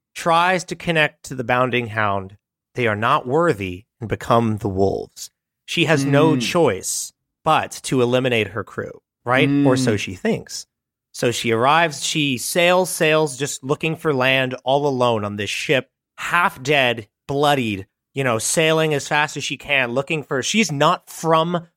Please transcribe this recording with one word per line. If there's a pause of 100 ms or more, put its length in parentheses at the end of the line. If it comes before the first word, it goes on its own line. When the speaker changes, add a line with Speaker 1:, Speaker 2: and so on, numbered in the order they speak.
(140)
Speaker 1:
tries
to
connect
to
the
Bounding
Hound. (380)
They
are
not
worthy (160)
and
become
the
wolves. (340)
She
has
no
Speaker 2:
Mm.
Speaker 1:
choice (320)
but (140)
to
eliminate
her
crew, (240)
right?
Speaker 2:
Mm.
Speaker 1:
Or
so
she
thinks. (480)
So
she
arrives,
she
sails,
sails,
just
looking
for
land (100)
all
alone
on
this
ship, (260)
half
dead, (220)
bloodied, (280)
you
know,
sailing
as
fast
as
she
can,
looking
for,
she's
not
from (100)